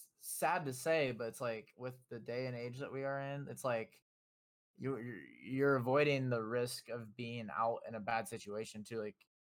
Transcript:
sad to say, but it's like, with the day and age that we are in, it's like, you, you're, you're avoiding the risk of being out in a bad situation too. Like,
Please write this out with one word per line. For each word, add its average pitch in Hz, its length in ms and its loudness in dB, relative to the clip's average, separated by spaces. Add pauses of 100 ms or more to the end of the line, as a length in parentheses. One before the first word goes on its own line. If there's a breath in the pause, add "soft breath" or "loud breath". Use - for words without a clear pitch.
(220)
sad 170 420 0
to 135 80 -2
say, 147 400 4
but 113 160 -4
it's 110 120 -8
like, 113 360 -4
with 127 180 -8 (160)
the 120 80 -8
day 120 280 -2
and 123 100 -4
age 123 240 -6
that 107 120 -6
we 135 120 -4
are 139 160 -2
in, 139 280 -4
it's 123 140 -10
like, 117 300 0 (840)
you, 131 200 0
you're, 120 180 -6 (280)
you're 135 320 6
avoiding 131 540 6
the 117 120 2
risk 120 460 0
of 113 280 -8
being 117 400 -6
out 113 220 4 (100)
in 117 60 -8
a 110 60 -4
bad 113 280 0
situation 107 560 -6
too. 113 160 -4
Like, 107 160 -4 (320)